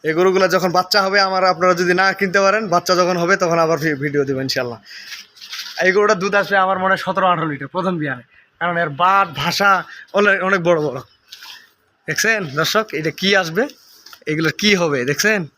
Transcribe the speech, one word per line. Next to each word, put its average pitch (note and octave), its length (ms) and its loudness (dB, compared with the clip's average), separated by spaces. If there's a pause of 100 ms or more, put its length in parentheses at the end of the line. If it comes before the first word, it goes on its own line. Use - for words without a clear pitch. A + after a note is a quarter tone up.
এই D#3 140 0
গরুগুলা F#3 360 4
যখন F#3 240 2
বাচ্চা F#3 240 0
হবে G3 180 0
আমার, F#3+ 220 2 (100)
আপনারা F3+ 280 2
যদি F3+ 200 2
না F#3+ 60 4 (120)
কিনতে G3 260 0
পারেন, G3+ 180 2 (120)
বাচ্চা F3 260 2
যখন F3+ 220 2
হবে F3 200 2
তখন E3+ 220 2
আবার D#3+ 180 2
ভি-, D3+ 220 -2
ভিডিও C#3+ 240 -2
দেবো C3+ 180 -4
ইনশাআল্লাহ। B2 320 -6 (1080)
এই F#3 80 6
গরুটার G#3 280 2
দুধ G3 180 -2
আসবে G3 240 -2
আমার F#3+ 180 0
মনে F#3+ 120 0
হয় F#3 100 -4
সতেরো F#3 280 0
আঠারো D#3+ 200 -2
লিটার C#3 220 -10
প্রথম F3+ 260 -2
বিয়ানে, C3 240 -6 (340)
কারণ F3 240 -4
এর E3 80 -2 (120)
বাট F#3+ 240 4 (160)
ভাষা F3 280 0 (480)
অনেক, G3+ 180 4 (120)
অনেক F#3+ 200 0
বড় E3+ 180 4
বড়। C3 120 -6 (1080)
দেখছেন G#3 320 0 (200)
দর্শক, G#3 260 0 (120)
এটা D#3 120 -4 (100)
কি F#3 80 0 (120)
আসবে, E3+ 220 -2 (680)
এগুলো D#3 200 0 (100)
কি G#3 100 2 (100)
হবে D3+ 180 0 (120)
দেখছেন G3+ 300 0 (180)